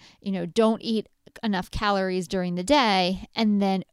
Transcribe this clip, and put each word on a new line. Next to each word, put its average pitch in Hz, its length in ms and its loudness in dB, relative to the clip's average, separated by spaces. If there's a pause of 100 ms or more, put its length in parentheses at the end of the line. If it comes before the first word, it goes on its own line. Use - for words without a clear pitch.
(200)
you 196 120 -6
know, 190 120 -4
don't 220 380 2
eat 220 260 -4 (320)
enough 196 300 -4
calories 190 560 -2
during 180 300 -4
the 180 80 -4
day 190 720 2
and 208 260 2
then 190 300 0